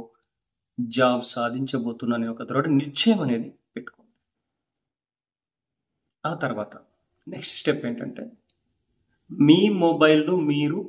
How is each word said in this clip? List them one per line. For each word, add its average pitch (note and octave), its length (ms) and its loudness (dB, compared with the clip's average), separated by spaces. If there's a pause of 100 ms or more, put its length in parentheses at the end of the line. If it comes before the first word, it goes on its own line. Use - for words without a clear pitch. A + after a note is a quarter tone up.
(800)
జాబ్ B2 420 2
సాధించబోతున్నాననే A#2 1040 -4
ఒక A2+ 140 -10
దృఢ C#3 240 -2
నిశ్చయం D3 540 0
అనేది A#2+ 280 -4 (260)
పెట్టుకోండి. - 400 -18 (2000)
ఆ D#3+ 80 -6
తర్వాత B2 400 -8 (540)
next - 300 -8
step - 280 -2
ఏంటంటే - 380 -10 (1200)
మీ F#3 200 8
మొబైల్ను D#3+ 680 4
మీరు D3 420 0 (100)